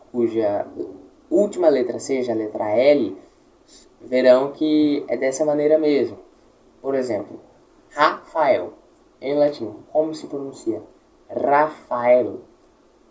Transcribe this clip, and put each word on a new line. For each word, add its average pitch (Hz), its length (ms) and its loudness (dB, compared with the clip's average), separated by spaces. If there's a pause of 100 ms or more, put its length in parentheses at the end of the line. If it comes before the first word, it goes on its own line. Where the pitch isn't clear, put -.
(120)
cuja 110 540 -2 (640)
última 180 400 2
letra 131 300 2
seja 123 320 -4
a 113 40 -2
letra 107 340 -4
L, 127 480 4 (840)
verão 127 500 4
que 151 560 0
é - 80 -6
dessa 131 300 -2
maneira 147 320 2
mesmo. 147 400 0 (640)
Por 135 140 -4
exemplo, 113 440 -6 (520)
Rafael. 143 840 -2 (480)
Em 143 160 -4
latim, 143 340 -2 (200)
como 156 240 -2
se - 100 -14
pronuncia? 135 560 -8 (480)
Rafael. 127 1080 0 (720)